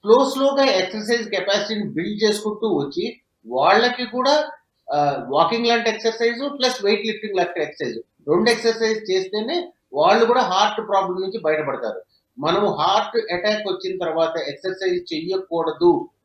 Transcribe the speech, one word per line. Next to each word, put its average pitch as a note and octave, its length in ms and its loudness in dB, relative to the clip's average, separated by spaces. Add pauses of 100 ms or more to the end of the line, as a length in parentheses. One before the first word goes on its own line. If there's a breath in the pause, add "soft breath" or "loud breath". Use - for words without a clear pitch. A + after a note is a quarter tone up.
స్లో B3+ 300 6
స్లోగా C#4 340 2
ఎక్సర్సైజ్ G#3+ 640 0
కెపాసిటీని G3+ 580 -2
బిల్డ్ - 360 -4
చేసుకుంటూ G#3 440 0
వచ్చి D3 520 -4 (260)
వాళ్ళకి A3 600 2
కూడా, C#4 440 0 (420)
ఆ, C#3+ 360 0
వాకింగ్ E3 380 2
లాంటి A3+ 240 2
ఎక్సర్సైజ్ A#3 680 -2
ప్లస్ A#3+ 260 -2
వెయిట్ G#3+ 220 2
లిఫ్టింగ్ G#3 300 -4
లాంటి F3 260 -2
ఎక్సర్సైజ్ C#3 360 -6 (300)
రెండు F3+ 220 4
ఎక్సర్సైజ్ A3 600 0
చేస్తేనే G#3+ 600 -2 (200)
వాళ్ళు G3+ 340 4
కూడా B3 140 4
హార్ట్ G#3 480 0
ప్రాబ్లం F#3+ 320 0
నుంచి F#3+ 200 -6
బయటపడతారు. C#3 640 -2 (360)
మనము F3 280 0
హార్ట్ G3 680 0
అటాక్ G#3 360 -2
వచ్చిన F#3 300 -6
తర్వాత E3 380 -2 (120)
ఎక్సర్సైజ్ F#3 680 -4
చెయ్యకూడదు E3+ 960 0 (160)